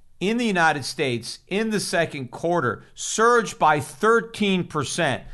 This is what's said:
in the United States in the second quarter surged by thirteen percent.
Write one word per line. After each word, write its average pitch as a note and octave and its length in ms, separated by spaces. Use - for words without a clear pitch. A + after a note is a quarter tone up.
in G#3+ 160
the B3 80
United D#3+ 400
States B2 540
in A3 220
the G#3 100
second D#3 500
quarter E3 640
surged A3+ 680
by D3+ 220
thirteen G#3 840
percent. C#3+ 580